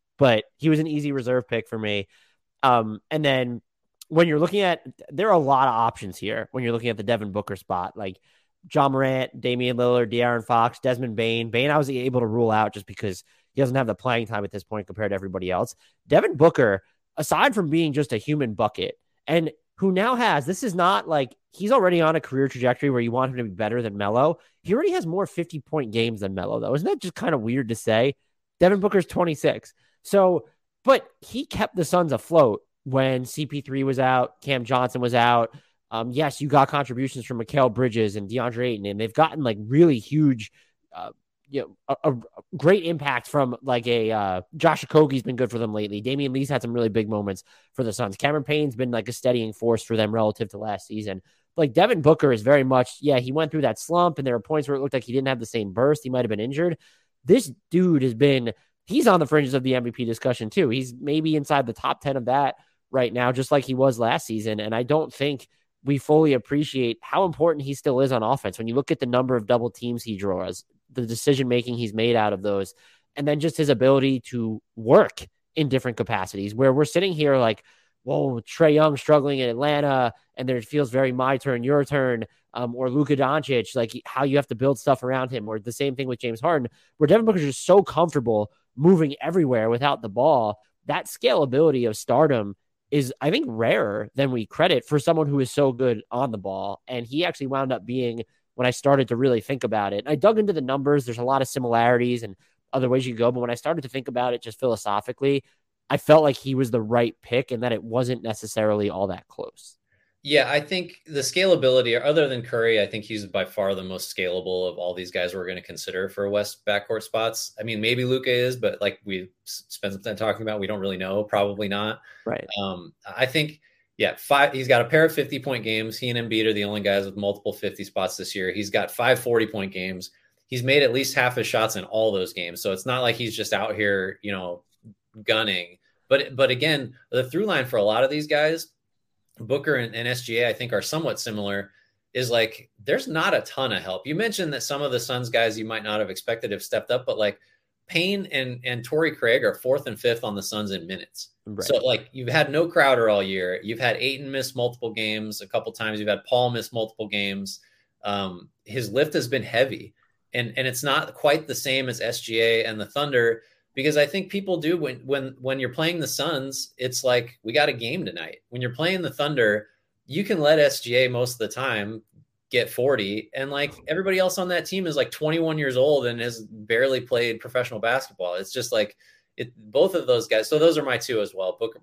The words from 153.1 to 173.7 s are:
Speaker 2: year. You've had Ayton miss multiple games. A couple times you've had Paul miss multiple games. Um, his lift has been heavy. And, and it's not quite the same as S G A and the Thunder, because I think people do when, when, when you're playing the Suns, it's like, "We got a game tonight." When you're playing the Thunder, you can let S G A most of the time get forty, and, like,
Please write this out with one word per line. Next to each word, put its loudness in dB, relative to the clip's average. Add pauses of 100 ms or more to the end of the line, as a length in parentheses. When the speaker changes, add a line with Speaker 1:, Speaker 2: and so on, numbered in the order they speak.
Speaker 2:
year. -4
You've -8
had 0
Ayton -6
miss -6
multiple -4
games. -6
A -16
couple -6
times -6
you've -4
had -2
Paul 2
miss -6
multiple -6
games. -6 (420)
Um, -6 (160)
his -8
lift 0
has -2
been -2
heavy. -2 (400)
And, -4
and -2
it's -6
not 0
quite 0
the -8
same -2
as -6
S -4
G -2
A 4
and -6
the -6
Thunder, 0 (300)
because 0
I 6
think -6
people -4
do -2
when, -6
when, -4
when -4
you're -4
playing -2
the -4
Suns, -6
it's -6
like, 0
"We -8
got 4
a -4
game -6
tonight." -12 (100)
When -10
you're -6
playing -2
the -6
Thunder, 0 (380)
you -4
can -2
let 6
S 4
G 0
A 4
most -2
of -12
the -2
time -6 (500)
get 2
forty, -2
and, -6
like, -4 (140)